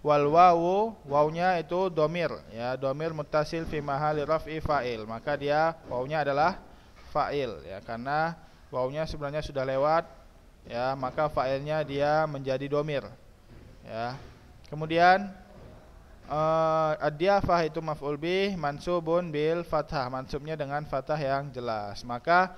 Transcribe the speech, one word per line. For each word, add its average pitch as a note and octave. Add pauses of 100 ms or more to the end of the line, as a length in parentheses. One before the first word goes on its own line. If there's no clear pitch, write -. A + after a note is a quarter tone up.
wal D3
wawu, F3+ (160)
wawunya D#3+
itu F3
domir D#3+ (240)
ya, B2
domir D3
muttasil D3+
fi D3+
mahali D3
raf'i D3+
fa'il. B2
Maka A2+
dia D3+ (160)
wawunya C#3
adalah C#3+ (480)
fa'il B2+
ya, F#2+
karena D3 (320)
wawunya C#3
sebenarnya D3
sudah C#3
lewat D3 (640)
ya, B2
maka C3+
fa'ilnya C#3+
dia D3
menjadi C#3
domir C#3+ (720)
ya. A2+ (560)
Kemudian, E3+ (960)
eh, D#3+
ad-diafah E3+
itu E3
maf'ul D3
bih F#3
mansubun E3
bil D#3+
fathah, D3
mansubnya C#3
dengan D3
fathah D3
yang C#3
jelas. A2+
Maka E3+